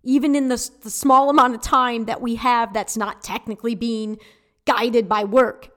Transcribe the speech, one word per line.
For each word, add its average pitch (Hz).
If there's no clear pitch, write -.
Even 277
in 277
the 254
s-, 240
the -
small 269
amount 254
of 226
time 240
that 220
we 233
have 233
that's 208
not 214
technically 220
being 220
guided 233
by 208
work 226